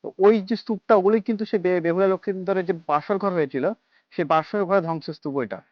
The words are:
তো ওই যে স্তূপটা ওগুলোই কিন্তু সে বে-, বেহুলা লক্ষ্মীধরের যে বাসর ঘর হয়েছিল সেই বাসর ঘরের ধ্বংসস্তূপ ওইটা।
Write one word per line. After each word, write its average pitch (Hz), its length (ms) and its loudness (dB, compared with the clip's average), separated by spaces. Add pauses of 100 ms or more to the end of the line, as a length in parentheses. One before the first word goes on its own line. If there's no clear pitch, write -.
তো - 160 -10
ওই 208 220 6
যে 202 160 -4
স্তূপটা - 400 0
ওগুলোই 202 240 4
কিন্তু 220 240 -4
সে 214 140 -2
বে-, 180 220 0
বেহুলা 170 260 2
লক্ষ্মীধরের 185 600 -2
যে 185 60 -2
বাসর 165 460 -2
ঘর 202 140 -2
হয়েছিল 147 380 0 (400)
সেই 175 140 -4
বাসর 160 400 0
ঘরের 190 180 2
ধ্বংসস্তূপ 156 540 -8
ওইটা। 98 360 -6